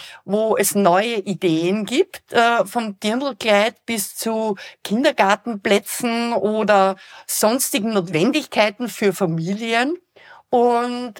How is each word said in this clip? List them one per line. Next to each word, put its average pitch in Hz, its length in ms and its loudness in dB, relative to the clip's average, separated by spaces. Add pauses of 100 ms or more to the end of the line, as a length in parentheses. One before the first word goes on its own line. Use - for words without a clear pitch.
(240)
wo 214 320 0
es 202 200 -2
neue 202 400 2
Ideen 190 680 0
gibt, 262 480 -4
äh, 233 320 2
vom 214 360 -6
Dirndlkleid 220 840 0
bis 233 280 -6
zu 220 400 -2 (300)
Kindergartenplätzen 233 1500 0
oder 202 640 2 (300)
sonstigen 226 680 0
Notwendigkeiten 208 960 0
für 196 240 0
Familien. 208 840 -2 (540)
Und 240 680 0